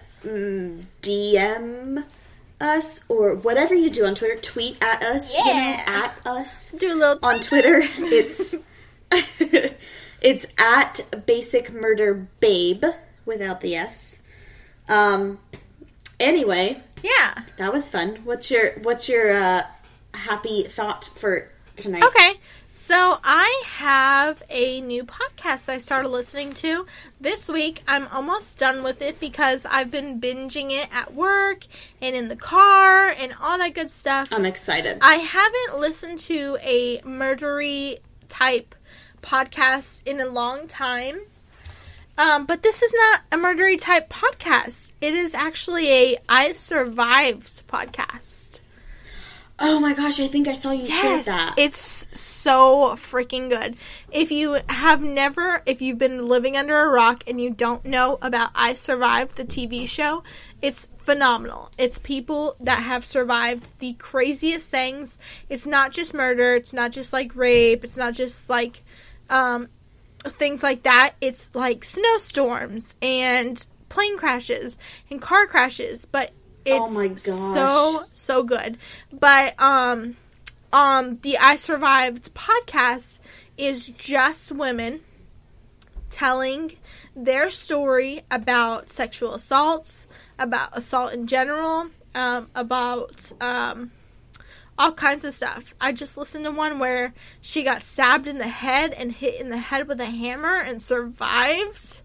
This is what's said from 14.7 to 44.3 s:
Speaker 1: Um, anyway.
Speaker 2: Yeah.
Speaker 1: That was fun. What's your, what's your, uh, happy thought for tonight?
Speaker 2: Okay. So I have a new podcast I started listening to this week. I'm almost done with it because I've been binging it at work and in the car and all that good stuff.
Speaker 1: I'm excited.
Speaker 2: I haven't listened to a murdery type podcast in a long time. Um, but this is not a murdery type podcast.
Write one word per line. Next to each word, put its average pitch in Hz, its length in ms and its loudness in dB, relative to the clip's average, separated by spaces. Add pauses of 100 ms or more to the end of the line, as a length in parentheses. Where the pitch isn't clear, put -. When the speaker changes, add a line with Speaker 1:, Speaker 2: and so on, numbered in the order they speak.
Speaker 1:
Um, 202 520 2 (800)
anyway. 240 600 2 (220)
Speaker 2:
Yeah. 370 400 2 (140)
Speaker 1:
That 196 140 -4
was 285 180 -2
fun. 202 360 -4
What's 240 260 -4
your, 226 300 4
what's 233 260 -2
your, 233 300 4
uh, 185 240 2 (520)
happy 214 500 -4
thought - 420 -8
for - 440 -4 (260)
tonight? 196 280 0
Speaker 2:
Okay. 392 300 8 (380)
So 359 520 2
I 403 440 4
have 277 840 2
a 262 320 -2
new 247 220 -6
podcast 302 640 -6
I 262 80 -6
started 262 320 -2
listening 277 460 -6
to 330 320 -4 (340)
this 349 260 -4
week. 320 400 -4
I'm 277 200 -2
almost 339 500 -6
done 262 260 0
with 262 180 -6
it 302 180 -6
because 269 460 -2
I've 262 260 -2
been 277 280 -6
binging 262 520 -8
it 277 200 -4
at 254 220 -8
work 392 520 0 (360)
and 254 140 -4
in 240 140 -4
the 233 60 -10
car 381 720 8
and 269 320 -4
all 339 200 -2
that 349 160 -2
good 320 160 -6
stuff. 269 400 -2
Speaker 1:
I'm 202 140 0
excited. - 560 -2
Speaker 2:
I 311 140 8
haven't 381 640 -2
listened 320 400 -6
to 277 420 -6
a 247 400 -2
murdery 277 1000 -6 (280)
type - 460 -2 (480)
podcast 262 840 -2
in 277 120 -6
a 262 80 -4
long 254 400 -6
time. 262 540 -8 (960)
Um, 294 280 4
but 339 180 -2
this 440 180 4
is 466 120 2
not 440 280 6 (100)
a 311 60 0
murdery 359 420 4
type 339 300 2
podcast. - 880 -2